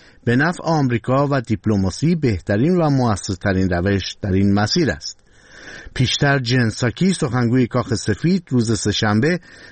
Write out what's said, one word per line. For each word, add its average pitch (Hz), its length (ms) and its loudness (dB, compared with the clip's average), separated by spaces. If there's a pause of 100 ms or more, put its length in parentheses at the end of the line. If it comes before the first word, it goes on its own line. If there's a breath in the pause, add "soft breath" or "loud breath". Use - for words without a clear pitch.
(240 loud breath)
به 117 120 0
نفع 151 280 0
آمریکا 135 680 0
و 139 100 0
دیپلماسی 107 760 0
بهترین 123 600 0
و 160 140 2
مؤثرترین 101 800 0
روش 92 520 -2
در 87 100 -4
این 98 220 2
مسیر 104 380 0
است. - 280 -12 (720 loud breath)
پیشتر 139 460 0
جن 123 300 2
ساکی، 131 440 0
سخنگوی 123 540 0
کاخ 120 260 -2
سفید، 160 560 -2
روز 113 300 0
سه‌شنبه 110 600 0 (320 loud breath)